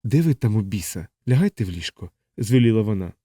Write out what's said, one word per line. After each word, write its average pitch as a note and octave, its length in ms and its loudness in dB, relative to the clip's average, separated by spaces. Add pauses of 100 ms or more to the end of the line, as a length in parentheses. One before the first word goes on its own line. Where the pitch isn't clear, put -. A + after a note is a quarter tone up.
«Де C3+ 180 2
ви D#3+ 120 2
там G#2+ 220 0
у A2 40 4
біса? G2 460 -6 (220)
Лягайте C#3+ 360 0
в F#2 60 -6
ліжко», F2 400 -10 (260)
звеліла A#2 460 2
вона. G2 300 -4 (120)